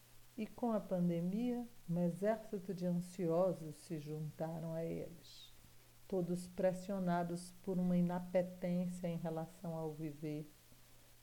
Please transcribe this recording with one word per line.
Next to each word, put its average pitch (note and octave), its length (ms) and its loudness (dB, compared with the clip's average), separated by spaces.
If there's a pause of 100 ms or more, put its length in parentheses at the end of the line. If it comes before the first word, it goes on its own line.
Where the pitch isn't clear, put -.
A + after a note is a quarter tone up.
(360)
E G#3+ 100 -2
com A#3 260 0
a G#3 80 2
pandemia, F#3 840 2 (220)
um E3+ 120 2
exército G3 760 2
de F3 100 -2
ansiosos F3 920 2
se E3 240 -6
juntaram D#3+ 720 -4
a E3 100 -2
eles, - 720 -8 (540)
todos F3+ 400 0
pressionados F3+ 1040 0 (100)
por F#3+ 160 0
uma F3+ 180 6
inapetência F3+ 1080 2
em E3+ 100 0
relação D#3+ 600 -4
ao D#3+ 160 -2
viver, D3+ 600 -6 (720)